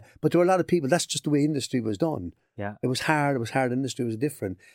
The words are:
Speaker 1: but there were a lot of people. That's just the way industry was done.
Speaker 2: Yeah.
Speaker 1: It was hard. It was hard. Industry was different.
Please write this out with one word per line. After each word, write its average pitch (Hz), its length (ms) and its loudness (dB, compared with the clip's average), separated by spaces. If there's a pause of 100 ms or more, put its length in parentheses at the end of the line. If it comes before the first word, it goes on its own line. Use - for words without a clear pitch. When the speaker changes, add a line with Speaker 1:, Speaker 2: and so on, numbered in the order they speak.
(220)
Speaker 1:
but 151 100 2
there 170 80 6
were 175 60 6
a - 20 4
lot 185 120 4
of 165 80 -2
people. 165 220 2
That's 170 180 2
just - 180 -6
the 151 60 0
way 143 120 4
industry 139 380 -2
was 110 160 -2
done. 143 360 -2 (220)
Speaker 2:
Yeah. 104 260 -6
Speaker 1:
It 127 60 0
was 127 140 -2
hard. 147 340 2
It 123 40 -2
was 113 120 -4
hard. 131 220 0
Industry 127 320 -4
was 113 100 -2
different. 110 440 -4 (160)